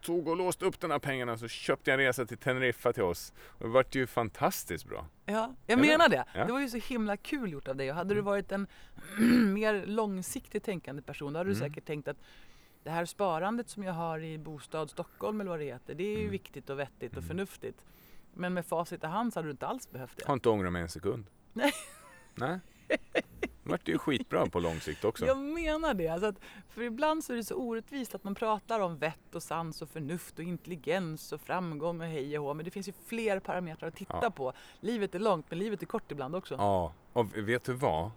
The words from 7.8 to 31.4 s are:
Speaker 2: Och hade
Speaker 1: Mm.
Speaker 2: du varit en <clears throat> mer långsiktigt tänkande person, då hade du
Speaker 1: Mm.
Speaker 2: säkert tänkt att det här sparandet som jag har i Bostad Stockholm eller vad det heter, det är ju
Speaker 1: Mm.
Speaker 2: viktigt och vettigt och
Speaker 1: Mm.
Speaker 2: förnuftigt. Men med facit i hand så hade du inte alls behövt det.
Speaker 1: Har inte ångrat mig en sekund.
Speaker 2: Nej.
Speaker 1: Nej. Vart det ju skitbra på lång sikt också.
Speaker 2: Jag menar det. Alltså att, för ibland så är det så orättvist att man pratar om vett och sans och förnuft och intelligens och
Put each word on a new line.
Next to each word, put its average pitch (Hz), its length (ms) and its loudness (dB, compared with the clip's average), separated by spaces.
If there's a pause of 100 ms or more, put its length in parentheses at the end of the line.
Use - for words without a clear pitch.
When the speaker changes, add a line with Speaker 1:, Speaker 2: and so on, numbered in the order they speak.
Speaker 2:
Och 143 60 -2
hade 180 180 0
Speaker 1:
Mm. - 20 4
Speaker 2:
du 208 60 2
varit 202 300 0
en 196 160 0 (500)
<clears throat> 233 360 8
mer 208 320 2
långsiktigt 208 800 -2
tänkande 147 380 -6
person, 143 320 -8
då 160 60 -4
hade 185 100 0
du 202 60 2
Speaker 1:
Mm. 147 140 -2
Speaker 2:
säkert 151 160 -12
tänkt 151 220 -4
att 147 100 -6 (680)
det - 60 -8
här 165 160 0
sparandet 196 640 0
som 202 140 -8
jag 185 100 -2
har 165 300 -2
i 160 140 -6
Bostad 151 520 -6
Stockholm 208 520 -4
eller 196 80 -4
vad 170 100 -4
det 151 60 -4
heter, 127 300 -8
det 156 80 -4
är 208 120 -2
ju 214 40 -2
Speaker 1:
Mm. 214 120 -2
Speaker 2:
viktigt - 380 -8
och 139 100 -4
vettigt 135 320 -6
och 127 60 -10
Speaker 1:
Mm. 82 100 -8
Speaker 2:
förnuftigt. - 540 -6 (520)
Men 180 200 -2
med 175 120 -2
facit 170 380 -2
i 156 40 -2
hand 208 260 0
så 185 60 -2
hade 156 80 -4
du 151 40 -4
inte 131 160 -6
alls 247 240 -6
behövt 127 260 -10
det. - 100 -10
Speaker 1:
Har 143 60 4
inte 120 160 4
ångrat 95 240 4
mig 87 80 0
en 85 80 -4
sekund. 101 360 -4 (280)
Speaker 2:
Nej. 277 180 2 (640)
Speaker 1:
Nej. 175 240 -2 (1040)
Vart 170 220 -2
det - 60 0
ju 160 60 4
skitbra 151 480 2
på - 140 0
lång 82 200 2
sikt 76 260 -4
också. - 200 2
Speaker 2:
Jag 269 120 4
menar 311 560 0
det. 175 140 0
Alltså 170 200 0
att, 208 80 0 (340)
för - 120 -10
ibland 285 420 2
så 254 100 -4
är 240 40 0
det 233 60 -2
så - 120 -4
orättvist 240 600 -4
att 190 80 -8
man 202 120 -2
pratar 220 440 0
om 170 180 0
vett 151 380 -4
och 170 80 -6
sans 160 380 -4
och 156 80 -10
förnuft 160 500 -6
och 160 60 -6
intelligens 165 880 -4
och 151 80 -8